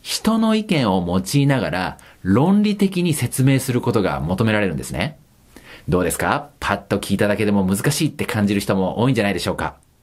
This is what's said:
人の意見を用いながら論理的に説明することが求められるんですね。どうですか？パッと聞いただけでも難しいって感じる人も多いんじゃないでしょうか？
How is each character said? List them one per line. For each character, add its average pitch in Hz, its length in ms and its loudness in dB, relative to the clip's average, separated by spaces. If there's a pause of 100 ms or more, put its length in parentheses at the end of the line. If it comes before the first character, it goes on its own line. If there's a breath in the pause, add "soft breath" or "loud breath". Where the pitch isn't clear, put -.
人 - 360 -2
の 220 160 2
意 214 120 -2
見 147 220 2
を 92 160 2 (300)
用 143 60 4
い 139 80 4
な 135 120 2
が 82 100 -2
ら 87 280 -4 (240 loud breath)
論 151 400 4
理 208 140 2
的 190 260 0
に 175 100 2
説 127 300 -2
明 135 160 4
す 127 140 -4
る 123 80 0
こ 120 100 -2
と 110 120 2
が 76 180 -2
求 160 240 -2
め 113 80 2
ら 107 80 2
れ 101 80 0
る 82 60 -4
ん - 20 -4
で - 80 -6
す - 80 -10
ね。 139 260 -4 (720 loud breath)
ど 90 120 2
う 90 40 0
で 82 80 0
す - 60 -6
か？ 107 320 -2 (100)
パ - 140 -2
ッ 98 80 -8
と 101 160 -2
聞 - 160 -4
い - 20 -4
た 104 100 0
だ 101 100 0
け 107 80 -2
で 104 60 0
も 101 160 2
難 98 240 0
し 151 160 -2
い - 40 0
っ - 20 -18
て - 120 -6
感 104 220 0
じ 104 80 2
る 101 60 0
人 104 160 -2
も 92 240 -2
多 123 80 2
い 139 40 2
ん - 40 2
じ 113 40 0
ゃ 104 40 2
な 101 60 0
い 95 40 -2
で 87 60 -4
し - 80 -4
ょ 87 60 -2
う - 20 -12
か？ 80 180 -6 (280)